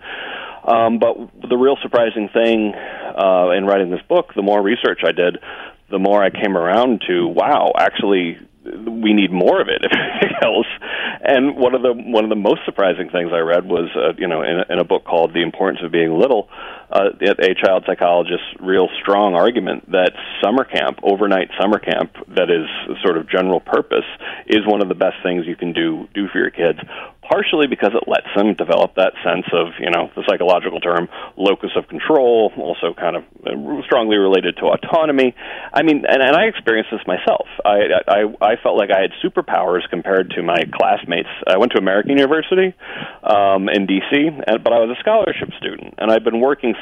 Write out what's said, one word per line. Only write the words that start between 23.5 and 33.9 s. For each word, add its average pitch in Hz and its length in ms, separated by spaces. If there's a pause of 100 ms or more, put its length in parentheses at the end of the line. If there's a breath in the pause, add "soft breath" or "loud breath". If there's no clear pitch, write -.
purpose, - 460 (420 loud breath)
is 104 180
one 104 160
of 95 80
the 87 60
best 92 260
things 90 240
you 82 100
can 85 180
do, 82 400
do 98 180
for 95 60
your 90 140
kids, - 260 (500 loud breath)
partially 170 380
because 113 300
it - 120
lets - 280
them 101 180
develop 87 420
that 95 180 (100)
sense 90 280
of, 85 180 (100)
you 78 100
know, 85 260
the - 140
psychological 87 500
term, 87 300 (280 loud breath)
locus 98 380
of - 120
control, 120 720
also 85 360
kind 85 220
of, 80 80 (240)
uh, 73 380
strongly 110 320